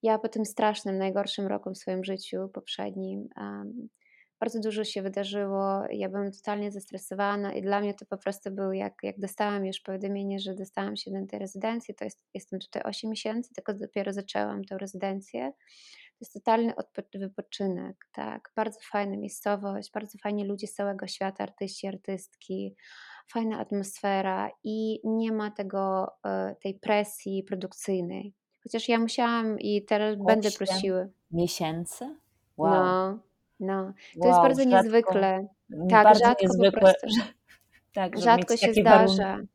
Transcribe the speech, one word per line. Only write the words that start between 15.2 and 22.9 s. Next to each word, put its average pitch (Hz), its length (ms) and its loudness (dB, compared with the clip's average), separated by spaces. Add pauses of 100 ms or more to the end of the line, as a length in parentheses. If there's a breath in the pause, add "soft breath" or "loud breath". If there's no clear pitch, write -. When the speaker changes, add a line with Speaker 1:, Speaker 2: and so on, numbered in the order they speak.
Speaker 1:
To - 100 -20
jest - 120 -18
totalny 226 420 0
odpo-, - 440 -12
wypoczynek, 190 760 -8 (160)
tak. - 440 -10
Bardzo 214 240 -6 (120)
fajna 202 240 -2
miejscowość, 202 760 -6
bardzo 214 300 -12
fajni 208 240 -4
ludzie 202 200 -6
z - 80 -14
całego 202 320 -6
świata, 190 380 -8
artyści, 196 420 -10
artystki, 196 880 -10 (580 soft breath)